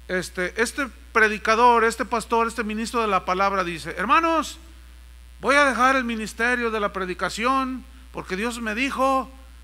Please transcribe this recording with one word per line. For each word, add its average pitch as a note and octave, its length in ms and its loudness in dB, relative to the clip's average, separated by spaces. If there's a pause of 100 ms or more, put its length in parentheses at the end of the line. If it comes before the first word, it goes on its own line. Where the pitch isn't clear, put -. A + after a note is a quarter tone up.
este, F3+ 520 -4
este B3 280 -2 (260)
predicador, A3 720 4
este A3+ 200 0
pastor, A3+ 440 0
este A3+ 160 -6
ministro G#3+ 380 -4
de A3 60 0
la F#3 180 2
palabra F#3+ 380 2
dice: E3 320 -6
"Hermanos, D#4 640 0 (840)
voy B3+ 160 2
a C#4+ 100 6
dejar C4 300 4
el C4 80 2
ministerio A#3 680 -2
de A3 80 -2
la G#3 140 -2
predicación A3 920 -2 (260)
porque - 240 -8
Dios A#3 240 -4
me A3 140 -4
dijo C4 580 0 (320)